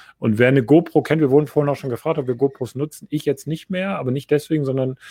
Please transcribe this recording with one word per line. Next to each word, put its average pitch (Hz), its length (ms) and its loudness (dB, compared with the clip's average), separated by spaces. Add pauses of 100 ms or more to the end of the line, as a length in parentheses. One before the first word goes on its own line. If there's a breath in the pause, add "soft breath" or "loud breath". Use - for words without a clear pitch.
(200 loud breath)
Und 110 200 0
wer 123 80 6
eine 135 160 4
GoPro 151 380 4
kennt, 160 200 0
wir 131 100 2
wurden 147 160 4
vorhin 147 240 0
auch 135 40 -2
schon 139 160 -10
gefragt, 156 280 -4
ob 127 80 -6
wir 123 80 -2
GoPros 131 400 -4
nutzen. 147 340 -8
Ich 151 160 -6
jetzt 143 220 -4
nicht 160 240 -8
mehr, 190 260 -6
aber 131 140 -4
nicht 135 180 -6
deswegen, 147 340 0
sondern 131 320 -2 (160 loud breath)